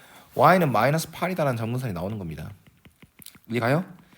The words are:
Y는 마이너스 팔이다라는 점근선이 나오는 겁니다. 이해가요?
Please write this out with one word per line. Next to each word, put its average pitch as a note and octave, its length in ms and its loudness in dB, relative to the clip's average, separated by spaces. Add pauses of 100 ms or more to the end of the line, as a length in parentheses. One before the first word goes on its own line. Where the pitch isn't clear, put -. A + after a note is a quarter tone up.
(340)
Y는 D#3 380 6
마이너스 C3+ 380 2
팔이다라는 E3+ 460 -2
점근선이 A#2 360 -6
나오는 F#2 260 -6
겁니다. E2 320 -10 (1000)
이해가요? B2 340 0 (340)